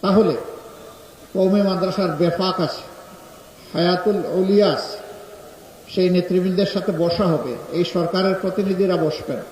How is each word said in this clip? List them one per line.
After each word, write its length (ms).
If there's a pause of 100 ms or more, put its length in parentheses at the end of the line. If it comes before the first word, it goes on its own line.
তাহলে 360 (960)
কওমি 280
মাদ্রাসার 460
বেফাক 520
আছে, 220 (920)
হায়াতুল 440
আউলিয়া 520
আছে, 300 (960)
সেই 160
নেতৃবৃন্দের 560
সাথে 260
বসা 340
হবে, 300 (160)
এই 120
সরকারের 500
প্রতিনিধিরা 600
বসবেন 400 (160)